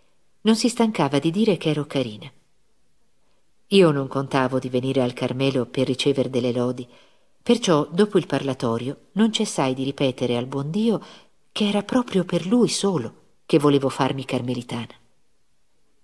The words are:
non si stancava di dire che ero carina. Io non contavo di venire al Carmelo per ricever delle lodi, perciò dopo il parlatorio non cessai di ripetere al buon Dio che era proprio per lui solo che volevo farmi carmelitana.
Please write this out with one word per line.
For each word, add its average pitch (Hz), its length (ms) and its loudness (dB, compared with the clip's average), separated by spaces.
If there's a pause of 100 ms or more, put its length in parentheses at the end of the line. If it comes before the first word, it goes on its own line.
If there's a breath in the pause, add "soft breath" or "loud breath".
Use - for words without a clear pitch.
(400)
non 220 140 4
si 226 140 2
stancava 180 500 0
di 165 120 2
dire 202 260 2
che 160 120 -2
ero 147 160 -2
carina. 120 460 -6 (1400)
Io 185 240 6
non 139 160 -2
contavo 131 500 -2
di 127 120 -4
venire 131 320 0
al 123 120 -2
Carmelo 131 520 -2
per 131 220 -2
ricever 127 420 0
delle 123 240 0
lodi, 123 340 -2 (560 soft breath)
perciò 185 480 2
dopo 202 260 2
il 165 80 2
parlatorio 131 880 -4
non 214 200 2
cessai 165 400 -2
di 135 100 -4
ripetere 131 540 -2
al 120 80 -4
buon 139 260 -6
Dio 214 320 0 (480 loud breath)
che 208 160 0
era 202 160 0
proprio 220 400 0
per 175 220 -2
lui 208 240 4
solo 156 460 -2 (300)
che 160 140 4
volevo 143 300 4
farmi 135 340 -2
carmelitana. 123 720 -6 (1080)